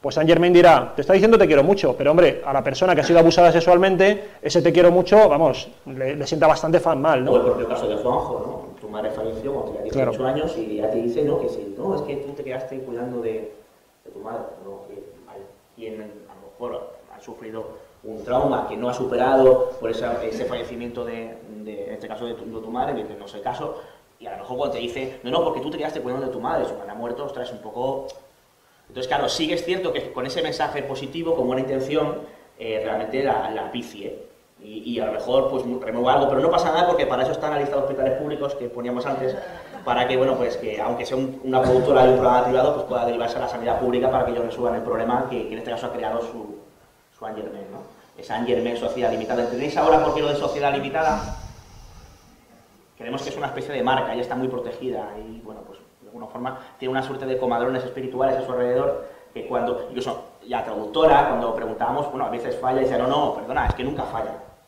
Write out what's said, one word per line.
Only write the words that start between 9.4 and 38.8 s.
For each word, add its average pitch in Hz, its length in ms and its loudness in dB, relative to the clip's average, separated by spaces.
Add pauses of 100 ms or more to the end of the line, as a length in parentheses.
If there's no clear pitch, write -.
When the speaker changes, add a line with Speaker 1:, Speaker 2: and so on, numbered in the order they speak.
Speaker 2:
cuando 82 200 -6
tenía 110 200 -8
Speaker 1:
Claro. 127 200 0
Speaker 2:
dieciocho 127 180 -2
años 151 280 -2
y 107 180 -6
ya 110 160 -2
te 117 60 -2
dice, 120 260 -2
¿no? - 160 0
Que - 100 -2
sí, - 280 -10
"no, - 180 -4
es 147 60 -4
que 139 160 -6
tú 139 160 -10
te 143 100 -12
quedaste 131 360 -8
cuidando 123 420 -8
de, 110 320 -6 (500)
de - 80 -20
tu - 80 -16
madre", 110 240 -10 (200)
¿no? 98 240 -16
Que - 160 -16 (240)
hay 98 140 -18 (340)
quien 110 260 -12
a - 340 -18
lo - 160 -20
mejor 123 420 -10 (220)
ha - 40 -20
sufrido 110 460 -12 (380)
un 107 200 -12
trauma 127 460 0
que 110 80 -8
no 123 120 -4
ha 123 40 -4
superado 127 840 4
por 113 100 -4
esa, 120 340 -4
ese 117 220 -4
fallecimiento 120 580 -8
de, 113 320 -10 (280)
de, 101 240 -10
en - 60 -10
este 110 140 -12
caso 113 200 -8
de 113 80 -6
tu, - 100 -14
de 113 180 -10
tu 113 60 -12
madre, 120 380 -4
que 104 80 -12
no 101 100 -16
es 101 80 -16
el 104 80 -12
caso, - 400 -6 (380)
y 117 80 -16
a - 60 -12
lo - 40 -12
mejor 127 200 -10
cuando 143 180 -2
te 113 60 -6
dice, 131 420 -8
"no, 233 80 -6
no, - 120 2
porque 160 180 -2
tú 151 100 -8
te 151 80 -8
quedaste 147 220 -6
cuidando 127 260 -6
de - 40 -6
tu 107 80 -8
madre, 139 260 -2
su - 100 -8
madre 98 160 -14
ha 107 40 -12
muerto", 120 300 -8
ostras, 123 220 -10
es 110 60 -12
un 104 80 -16
poco... 120 460 -6 (800)
Entonces, 127 200 -8
claro, 139 200 -2
sí 160 200 -2
que 175 80 0
es 170 100 -4
cierto 180 260 -2
que - 200 -6
con 127 160 -6
ese 131 160 -4
mensaje 147 400 -4
positivo, 160 520 -4
con 123 120 0
buena 131 160 0
intención, 135 560 -2 (400)
eh, 110 240 -4
realmente - 400 -4
la, - 260 0
la 104 220 -6
picie. 107 560 -12 (340)
Y, 107 220 -14 (100)
y 113 60 -4
a 107 80 -2
lo - 60 -4
mejor, 123 360 0
pues, 131 140 -4 (180)
remueva 120 320 0
algo, 139 160 4
pero 135 100 2
no 165 120 4
pasa 175 200 2
nada 165 160 4
porque - 200 2
para 127 160 0
eso 160 80 -2
están 151 200 -4
la 143 80 -2
lista 143 160 -2
de 139 60 0
hospitales 135 320 0
públicos 147 400 -4
que 120 160 -8
poníamos 120 380 -6